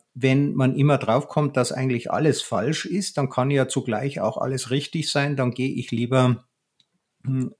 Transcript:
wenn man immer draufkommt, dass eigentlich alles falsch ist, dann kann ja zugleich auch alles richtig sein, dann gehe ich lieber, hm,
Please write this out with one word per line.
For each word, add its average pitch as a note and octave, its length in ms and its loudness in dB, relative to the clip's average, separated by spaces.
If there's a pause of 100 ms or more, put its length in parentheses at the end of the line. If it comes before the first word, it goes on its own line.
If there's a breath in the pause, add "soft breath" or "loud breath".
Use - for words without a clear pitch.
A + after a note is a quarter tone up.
(140)
wenn C3+ 400 2
man C3 220 2
immer C#3 220 4
draufkommt, C#3 580 0
dass B2 160 2
eigentlich C3 400 -2
alles D3 300 2
falsch A#2 440 -2
ist, F#3 320 -4
dann C#3 120 0
kann C#3 220 0
ja C3+ 180 2
zugleich B2+ 500 -4
auch G#2+ 180 -2
alles C3 320 -4
richtig D3 400 -4
sein, C#3+ 280 0
dann B2 140 0
gehe B2+ 220 -2
ich - 180 -6
lieber, B2 540 2 (800)
hm, C3 360 -2